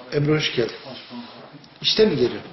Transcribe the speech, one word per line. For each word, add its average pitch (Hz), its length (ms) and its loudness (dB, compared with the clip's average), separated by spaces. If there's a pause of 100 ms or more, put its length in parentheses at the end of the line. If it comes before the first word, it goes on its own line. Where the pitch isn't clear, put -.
(120)
Emre 147 200 2
hoş 156 220 0
geldin. 113 220 0 (1040)
İşte - 240 6
mi 170 100 2
geliyor? 110 260 2 (100)